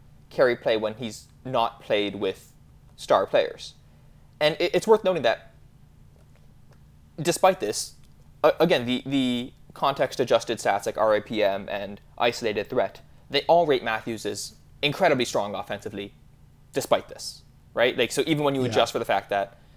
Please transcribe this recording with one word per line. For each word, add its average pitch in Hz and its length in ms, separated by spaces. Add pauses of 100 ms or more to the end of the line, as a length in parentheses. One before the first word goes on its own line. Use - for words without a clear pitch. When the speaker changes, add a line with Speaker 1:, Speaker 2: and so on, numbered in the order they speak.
(300)
Speaker 1:
carry 127 260
play 120 220
when 107 180
he's 110 320 (180)
not 123 360
played 104 340
with 98 380 (420)
star 101 300
players. - 480 (680)
And 156 200
it, 175 140
it's 185 140
worth 214 160
noting 180 200
that - 300 (1700)
despite 185 380
this, - 340 (500)
a-, 156 160
again, 160 260
the, 123 200
the 127 480 (200)
context-adjusted 131 840
stats 101 260
like 110 120
R 107 180
A 104 60
P 104 220
M 98 260
and 101 300 (180)
isolated 107 520
threat, 104 320 (280)
they 139 180
all 170 180
rate 143 180
Matthews 110 420
as 104 300 (260)
incredibly 143 440
strong 104 300
offensively, 101 580 (600)
despite - 360
this, - 340 (300)
right? 120 240
Like, 120 140
so 139 160
even 151 160
when 139 120
you 135 80
Speaker 2:
Yeah. 120 60
Speaker 1:
adjust 117 240
for 131 60
the 117 60
fact 101 240
that, 101 280 (200)